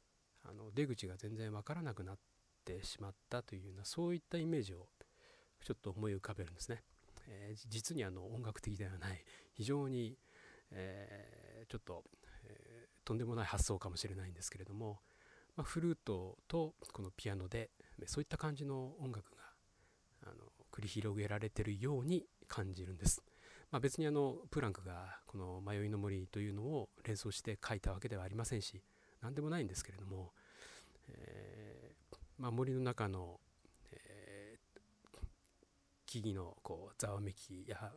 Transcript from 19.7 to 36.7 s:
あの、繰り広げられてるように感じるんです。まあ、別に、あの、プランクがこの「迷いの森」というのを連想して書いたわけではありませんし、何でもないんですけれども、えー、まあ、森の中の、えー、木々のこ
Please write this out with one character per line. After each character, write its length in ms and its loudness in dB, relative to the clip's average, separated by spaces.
あ 100 -14
の、 20 -14
繰 120 -4
り 40 0
広 320 2
げ 80 4
ら 120 4
れ 100 2
て 140 2
る 160 2
よ 200 4
う 60 0
に 200 4
感 260 0
じ 120 -4
る 80 -4
ん 40 -6
で 80 -2
す。 160 8
ま 80 2
あ、 20 4
別 200 4
に、 80 6
あ 40 6
の、 260 6
プ 120 2
ラ 80 4
ン 40 4
ク 100 -6
が 440 -6
こ 100 -8
の 240 -2
「迷 240 2
い 40 2
の 80 2
森」 300 2
と 120 -2
い 100 4
う 40 0
の 100 0
を 260 2
連 120 2
想 160 0
し 100 -2
て 240 0
書 100 2
い 40 0
た 120 4
わ 80 0
け 100 0
で 80 2
は 60 0
あ 40 0
り 80 -2
ま 100 4
せ 120 4
ん 40 4
し、 220 -6
何 140 -2
で 60 4
も 80 2
な 100 4
い 40 4
ん 40 2
で 80 -2
す 80 0
け 80 -8
れ 60 -10
ど 80 -6
も、 260 -2
え 880 -10
ー、 40 -12
ま 120 0
あ、 20 4
森 220 4
の 60 4
中 280 4
の、 320 -2
え 640 -14
ー、 40 -16
木 280 2
々 20 2
の 280 -4
こ 280 -4